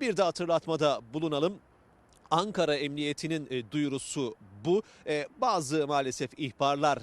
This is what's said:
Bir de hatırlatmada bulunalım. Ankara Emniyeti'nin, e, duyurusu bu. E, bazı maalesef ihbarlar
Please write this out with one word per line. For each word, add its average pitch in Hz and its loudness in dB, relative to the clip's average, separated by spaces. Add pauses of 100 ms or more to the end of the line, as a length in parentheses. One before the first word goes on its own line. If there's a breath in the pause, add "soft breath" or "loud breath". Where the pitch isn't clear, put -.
Bir 220 0
de 196 6
hatırlatmada 160 2 (120)
bulunalım. 156 0 (800)
Ankara 165 2
Emniyeti'nin, 147 -4
e, 123 -6
duyurusu 139 -2 (300)
bu. 190 2 (240 soft breath)
E, 147 -2 (100)
bazı 156 0
maalesef 139 -2
ihbarlar 143 2